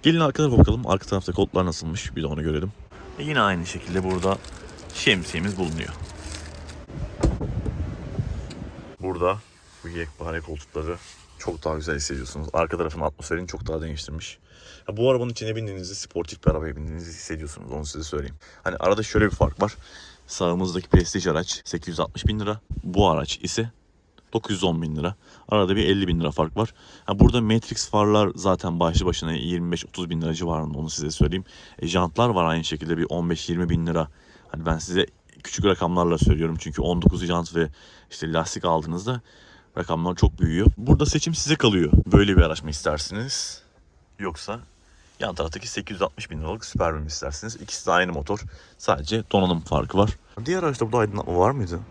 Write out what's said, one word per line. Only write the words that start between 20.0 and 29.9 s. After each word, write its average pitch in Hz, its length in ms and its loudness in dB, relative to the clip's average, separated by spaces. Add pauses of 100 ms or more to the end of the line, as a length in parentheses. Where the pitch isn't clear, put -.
Sağımızdaki 90 600 -2
prestij 90 400 4
araç 82 380 0
sekiz - 220 -6
yüz 85 120 -6
altmış - 280 -2
bin 107 120 2
lira. 104 200 -2 (240)
Bu 92 260 6
araç 76 320 0
ise 113 300 -2 (640)
dokuz 110 180 -2
yüz 92 120 0
on 82 180 2
bin 76 140 -4
lira. 82 200 -2 (340)
Arada 98 260 4
bir 107 100 4
elli 98 220 4
bin 85 120 2
lira 80 120 0
fark 80 260 -2
var. 113 160 0 (320)
Ha, 101 140 -2
burada 117 220 8
Matrix 113 480 0
farlar 104 460 4
zaten 92 440 0
başlı 85 260 4
başına 82 280 -2
yirmi 85 380 -2
beş 85 140 -4
otuz 87 240 -8